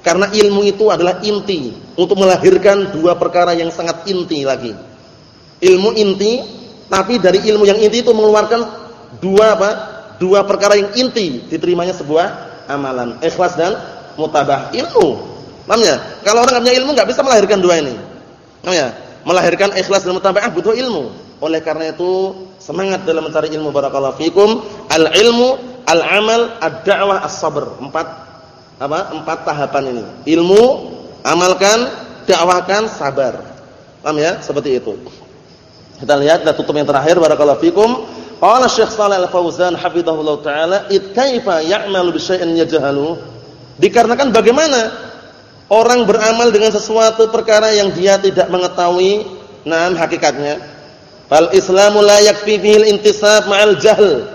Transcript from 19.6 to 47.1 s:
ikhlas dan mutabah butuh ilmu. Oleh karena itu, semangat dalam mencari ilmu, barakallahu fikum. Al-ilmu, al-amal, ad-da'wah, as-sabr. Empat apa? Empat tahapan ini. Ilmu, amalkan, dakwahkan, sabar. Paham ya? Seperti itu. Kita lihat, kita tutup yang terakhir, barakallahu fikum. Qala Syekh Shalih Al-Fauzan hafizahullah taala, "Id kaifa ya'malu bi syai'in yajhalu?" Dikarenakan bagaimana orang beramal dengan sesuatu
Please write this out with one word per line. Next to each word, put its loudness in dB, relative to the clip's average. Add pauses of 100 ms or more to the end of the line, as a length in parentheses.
ikhlas -2
dan -4
mutabah 0
butuh -2
ilmu. -6 (280)
Oleh -4
karena -6
itu, -4 (240)
semangat -6
dalam -2
mencari -4
ilmu, -6
barakallahu -4
fikum. 2 (280)
Al-ilmu, 2 (280)
al-amal, 0
ad-da'wah, -2
as-sabr. -6
Empat -6 (720)
apa? -6
Empat -8
tahapan -4 (120)
ini. -8 (360)
Ilmu, 4 (600)
amalkan, 2 (400)
dakwahkan, 2
sabar. -4 (600)
Paham -4
ya? -2
Seperti -2
itu. -8 (1040)
Kita 0
lihat, 2
kita 0
tutup -4
yang -2
terakhir, 2
barakallahu 2
fikum. 2 (400)
Qala 4
Syekh 0
Shalih 0
Al-Fauzan -2
hafizahullah -2
taala, -2 (140)
"Id -2
kaifa 0
ya'malu -2
bi -4
syai'in -2
yajhalu?" -2 (640)
Dikarenakan 2
bagaimana 2 (800)
orang 4
beramal 2
dengan 2
sesuatu 2